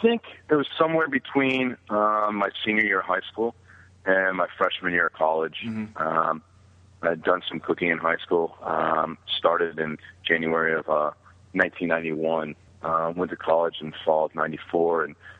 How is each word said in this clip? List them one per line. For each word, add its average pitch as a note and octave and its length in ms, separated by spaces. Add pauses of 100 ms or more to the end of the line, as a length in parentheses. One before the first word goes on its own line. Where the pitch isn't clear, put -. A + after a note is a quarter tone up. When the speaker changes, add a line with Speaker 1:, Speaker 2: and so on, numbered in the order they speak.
Speaker 1:
think A#3 200 (280)
it D#3 60
was C#3 100 (120)
somewhere D#3+ 300
between, C3 720 (100)
uh, G#2+ 440
my G2+ 180 (160)
senior A2 180
year G2 160
of F#2 60
high F#2 140 (120)
school A#2 220 (500)
and F#2+ 320
my F2 100 (120)
freshman F#2 340
year F2 140
of - 80
college. D#2+ 500
Speaker 2:
Mm-hmm. A2 380
Speaker 1:
Um, D#2+ 400 (600)
I E2+ 80
had E2 120
done F2+ 240
some D#2+ 140
cooking F2 300
in D#2+ 80
high E2 180
school, E2+ 460
um, D#2+ 560 (180)
started E2+ 420
in D#2 200 (280)
January E2 480
of, D#2 140
uh, D2+ 220 (420)
nineteen F#2 360
ninety-one, D#2+ 680 (260)
uh, D#2+ 320
went F2+ 160
to - 60
college E2 460
in D#2 100 (140)
fall D#2 180
of D#2 100
ninety-four, D#2+ 680
and D2 100 (260)